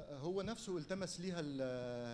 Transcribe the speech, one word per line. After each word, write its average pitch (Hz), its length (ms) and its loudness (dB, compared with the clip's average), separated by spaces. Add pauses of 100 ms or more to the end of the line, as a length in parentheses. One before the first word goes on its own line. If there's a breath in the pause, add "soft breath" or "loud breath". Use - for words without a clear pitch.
(120)
هو 160 300 0
نفسه 196 360 0
التمس 185 420 0
ليها 175 200 0
ال-، 143 220 0 (520)